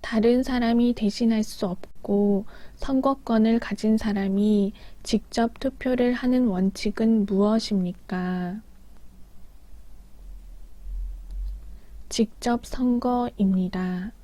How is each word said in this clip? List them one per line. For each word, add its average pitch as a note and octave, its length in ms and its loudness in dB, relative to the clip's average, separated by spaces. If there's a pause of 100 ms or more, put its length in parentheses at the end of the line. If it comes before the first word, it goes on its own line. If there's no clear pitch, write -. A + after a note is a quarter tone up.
다른 A#3 380 4
사람이 A#3+ 500 4
대신할 A3 500 2
수 - 240 -4
없고 G3+ 760 0 (320)
선거권을 B3 800 2
가진 G#3+ 380 0
사람이 G3+ 760 2 (280)
직접 - 560 0
투표를 B3+ 540 0
하는 B3 340 2
원칙은 G#3 760 2
무엇입니까? F#3+ 1400 0 (3500)
직접 - 560 -2
선거입니다. G3+ 1500 0 (120)